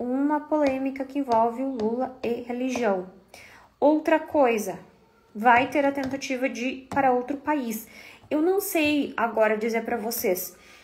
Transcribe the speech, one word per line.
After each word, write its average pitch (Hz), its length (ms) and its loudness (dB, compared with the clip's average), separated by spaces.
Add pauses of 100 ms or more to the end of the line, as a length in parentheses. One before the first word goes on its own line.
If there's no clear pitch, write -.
uma 277 400 0
polêmica 269 640 -2
que 285 160 -6
envolve 233 420 2
o 269 140 -6
Lula 233 480 -4
e 233 180 -4
religião. 240 680 -2 (680)
Outra 311 400 4
coisa, 233 640 0 (540)
vai 240 340 6
ter 294 160 0
a 277 80 2
tentativa 269 560 -4
de 226 180 -6
ir - 220 -8
para 269 240 2
outro 247 240 0
país. 254 520 -4 (420)
Eu 302 100 0
não 370 200 2
sei 302 560 0
agora 220 400 2
dizer 220 280 -2
pra 233 120 -4
vocês 208 600 -4 (280)